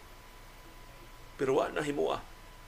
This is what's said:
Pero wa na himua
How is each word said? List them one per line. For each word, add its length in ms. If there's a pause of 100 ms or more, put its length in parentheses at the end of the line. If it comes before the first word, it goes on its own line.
(1400)
Pero 240
wa 80
na 160
himua 320 (500)